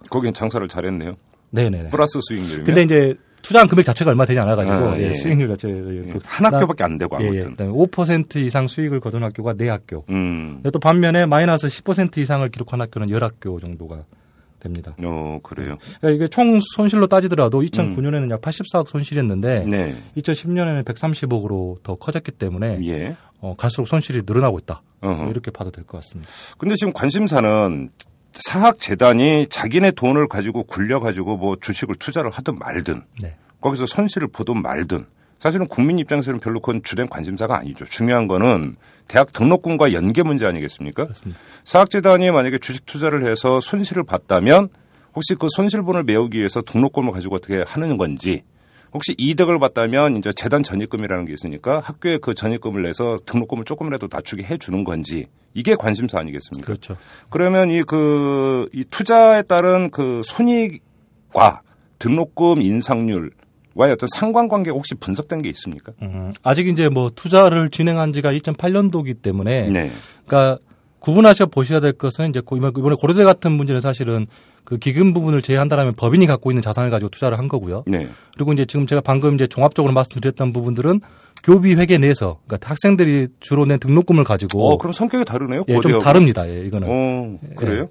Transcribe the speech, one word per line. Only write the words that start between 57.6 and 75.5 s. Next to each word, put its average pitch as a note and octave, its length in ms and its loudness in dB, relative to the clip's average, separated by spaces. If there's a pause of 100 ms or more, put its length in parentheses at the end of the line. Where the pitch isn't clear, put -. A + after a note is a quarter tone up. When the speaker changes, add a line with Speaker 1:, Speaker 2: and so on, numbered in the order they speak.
Speaker 1:
이 E3+ 100 2
그, C#3+ 920 0
이 C3 180 -6
투자에 A3 500 6
따른 F3+ 480 2
그 B2+ 340 -4
손익과 - 1400 0 (360)
등록금 E3 640 2
인상률 A2 720 -2 (420)
와의 C3 200 4
어떤 A#2 200 -4
상관관계가 G#3+ 640 0
혹시 C#3+ 200 -8
분석된 D3+ 480 -6
게 G2 60 -6
있습니까? D#2+ 520 -14
Speaker 2:
음, F#2+ 320 -8 (100)
아직 D#3 240 2
이제 D#3+ 220 2
뭐 B2+ 260 0
투자를 E3+ 540 4
진행한 D#3+ 420 0
지가 C#3+ 220 0
이천팔 D#3 400 -2
년도기 E3+ 400 2
때문에, G2+ 560 -2
Speaker 1:
네. E2 220 0 (340)
Speaker 2:
그러니까 C3+ 340 4 (400)
구분하셔 G3 460 8
보셔야 D3 340 0
될 C#3+ 140 2
것은 C#3+ 380 -4
이제 B2+ 100 -4
고-, C3 160 -6
이번-, C3 200 -2
이번에 C#3 220 2
고려대 F3 240 4
같은 F3+ 300 6
문제는 C#3 260 0
사실은 A#2 480 -2 (380)
그 A#2+ 120 -6
기금 D#3+ 360 2
부분을 D#3 280 2
제외한다라면 C#3 540 2